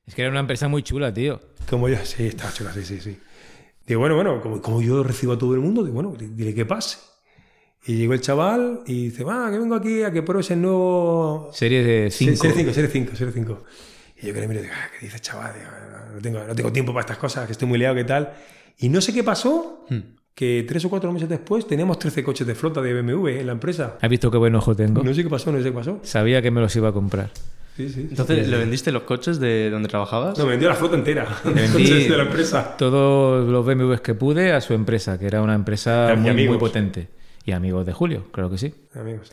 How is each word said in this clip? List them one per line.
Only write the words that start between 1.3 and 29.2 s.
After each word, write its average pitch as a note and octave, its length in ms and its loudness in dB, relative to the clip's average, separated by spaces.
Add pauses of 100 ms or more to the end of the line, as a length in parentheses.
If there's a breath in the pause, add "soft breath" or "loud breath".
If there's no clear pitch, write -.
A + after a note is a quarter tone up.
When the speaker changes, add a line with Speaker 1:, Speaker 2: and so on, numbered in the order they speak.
Speaker 2:
Como B2 200 0
yo, C3 160 2
sí, - 240 -4
estaba G2+ 240 -8
chula, G2 200 -10
sí, F#2+ 120 -8
sí, F#2 160 -10
sí. F#2+ 180 -12 (680 loud breath)
Digo, A#2 140 0
"Bueno, D3 160 2
bueno, D#3+ 260 0
como, G#2+ 220 -6
como A2+ 180 0
yo B2 220 2
recibo B2 300 -2
a A#2+ 60 0
todo B2 160 2
el C3 60 2
mundo, G#3 220 2
digo, C#3 120 -4
bueno, D#3+ 220 -4
di-, A2+ 120 -14
dile A2 260 -4
que A2+ 100 -2
pase". G3+ 340 -4 (920 soft breath)
Y A2+ 80 0
llegó A#2 180 2
el C3 60 0
chaval A#3 680 0
y B2 220 -4
dice, A#2 160 -8
"Va, A3+ 260 -4
que G3+ 80 -2
vengo A#3 160 -2
aquí A3 300 0
a G3+ 80 -2
que D#3+ 100 0
pruebes F#3 300 -2
el E3+ 100 2
nuevo". E3+ 880 2
Speaker 1:
Serie B2 300 2
de A2+ 300 4
Speaker 2:
Sí, - 140 2
Speaker 1:
cinco. B2+ 160 6
Speaker 2:
serie D#3+ 140 4
cinco, C#3+ 160 2
serie C#3+ 180 2
cinco, B2 260 -2
serie B2 160 -4
cinco. A2 320 -6 (580 loud breath)
Y G#2+ 60 -10
yo G2+ 60 -6
que G#2 80 -6
le G#2+ 40 -4
miro A2 140 -4
y - 20 -6
digo, F#2+ 160 -12
"Ah, - 180 -10
¿qué - 100 -16
dice, G#2 120 -14
chaval? A2 400 -10
Digo, - 120 -18 (440)
no G#2 80 -14
tengo, A2 220 -6
no A2 100 -8
tengo A2+ 180 -2
tiempo B2 200 0
para A#2+ 80 -2
estas A2 180 -6
cosas, B2+ 280 -6
que A2 60 -8
estoy A#2+ 140 -4
muy B2 120 2
liado, B2+ 180 2
¿qué B2 80 0
tal?". C#3 280 -2 (460 loud breath)
Y B2 100 0
no D#3+ 120 4
sé G3+ 120 0
qué A3+ 120 2
pasó, C4+ 640 -2
Speaker 3:
Hmm. A2 240 -6 (220)
Speaker 2:
que A#2+ 320 0
tres D#3 160 -2
o F3+ 60 -2
cuatro F#3 220 -2
meses E3 160 -4
después G#3 380 -2
teníamos E3 320 0
trece D3+ 240 -2
coches B2+ 240 -2
de A#2+ 80 -2
flota D#3 260 -2
de B2+ 120 0
B B2 80 0
M A#2+ 120 0
W C#3+ 280 0
en C3 60 -4
la B2 80 -4
empresa. D3 460 -4
Speaker 1:
¿Has A#2 100 2
visto A#2+ 200 2
qué A#2 80 2
buen A2+ 160 6
ojo A2+ 220 4
tengo? G#2+ 260 4
Speaker 2:
No C3 100 2
sé E3 120 2
qué E3 60 -4
pasó, D3 200 -2
no C#3+ 80 2
sé B2 60 0
qué C3 80 -2
pasó. B2 320 -6
Speaker 1:
Sabía A2+ 380 2
que A#2+ 100 2
me A#2+ 80 2
los A2+ 160 2
iba A2 140 2
a - 20 2
comprar. G2 380 -2 (460)
Speaker 2:
Sí, C#3 140 -8
sí. C3 180 -8
Speaker 3:
Entonces, C3 300 0
Speaker 2:
Sí, - 80 2
sí. C3 40 0
Speaker 3:
¿le B2 60 2
vendiste A#2+ 340 0
los B2 120 0
coches D3 360 -2